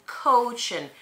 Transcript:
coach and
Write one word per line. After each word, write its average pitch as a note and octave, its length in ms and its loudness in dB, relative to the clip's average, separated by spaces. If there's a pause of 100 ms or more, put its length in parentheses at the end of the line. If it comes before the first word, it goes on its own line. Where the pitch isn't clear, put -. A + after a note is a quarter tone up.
coach A#3+ 640 2
and D3 180 -6 (120)